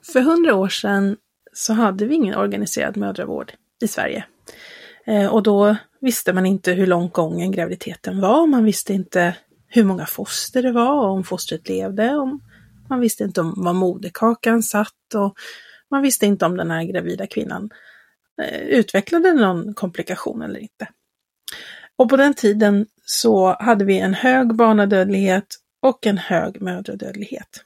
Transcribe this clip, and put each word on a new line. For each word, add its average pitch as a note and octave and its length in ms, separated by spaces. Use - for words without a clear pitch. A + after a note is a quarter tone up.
För B3+ 80
hundra D#4+ 340
år F#3+ 140
sedan G3 480
så - 200
hade G#3 340
vi C#4+ 80
ingen A#3+ 200
organiserad G3+ 600
mödravård - 560
i G#3+ 60
Sverige. - 360
Eh, G#3 200
och G#3+ 160
då G#3 340
visste A#3+ 320
man F#3 140
inte F#3+ 260
hur F#3 140
långt F3 260
gången E3+ 380
graviditeten F#3 720
var. B3 260
Man B3+ 180
visste G#3 280
inte F3+ 440
hur A3+ 160
många F#3 220
foster - 560
det B3+ 100
var A#3+ 200
och B3+ 180
om F#3+ 140
fostret - 440
levde. G3 480
Om, C#4 240
man B3+ 120
visste A3 240
inte F#3 160
om E3 160
var F3+ 160
moderkakan A3 920
satt - 520
och G3+ 200
man C#4 120
visste B3+ 240
inte F#3+ 200
om F3+ 100
den E3+ 140
här E3 120
gravida F3+ 440
kvinnan, G#3+ 440
eh, - 160
utvecklade D#4+ 720
någon G#3 420
komplikation - 680
eller - 180
inte. - 280
Och B3+ 120
på C4+ 80
den C#4 180
tiden G#3 520
så F#3+ 560
hade G#3+ 240
vi F#3+ 140
en F#3+ 160
hög B3+ 400
barnadödlighet G3+ 1000
och C4 240
en G3+ 120
hög F3 440
mödradödlighet. G3 1040